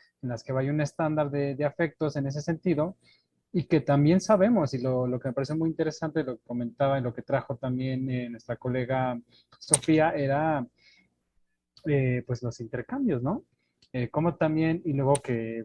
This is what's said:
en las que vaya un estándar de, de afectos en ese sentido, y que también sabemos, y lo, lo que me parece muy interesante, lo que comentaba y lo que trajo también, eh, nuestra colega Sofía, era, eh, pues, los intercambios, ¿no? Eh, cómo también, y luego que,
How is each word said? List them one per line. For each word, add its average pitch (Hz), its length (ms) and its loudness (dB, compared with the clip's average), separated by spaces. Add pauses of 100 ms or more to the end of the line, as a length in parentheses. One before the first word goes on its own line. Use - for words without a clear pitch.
(220)
en 127 60 -4
las 117 160 -6
que 135 80 -6
vaya 131 180 0
un 151 100 0
estándar 151 500 0
de, 143 260 -2
de 147 80 0
afectos 151 520 -2
en 139 120 0
ese 143 140 -4
sentido, 165 540 0 (560)
y 170 120 0
que 156 160 4
también 147 400 6
sabemos, 196 540 4
y 127 60 -4
lo, 127 260 0
lo 123 140 -2
que - 80 -6
me 120 60 -4
parece 139 200 -2
muy 165 160 0
interesante, 156 540 -2
lo 127 140 -6
que - 80 -20
comentaba 123 520 0
y 127 40 -2
lo 120 120 -4
que 120 80 -8
trajo 131 340 -2
también, 131 540 -2
eh, 123 200 -4
nuestra 117 260 -8
colega 127 640 -2 (380)
Sofía, 156 540 2
era, 143 540 0 (1200)
eh, 131 400 2
pues, 120 160 -4
los 120 180 -6
intercambios, 127 640 -2
¿no? 190 220 -2 (480)
Eh, 123 160 -2
cómo 165 280 0
también, 160 480 2
y 156 100 -2
luego 139 200 4
que, 113 500 -4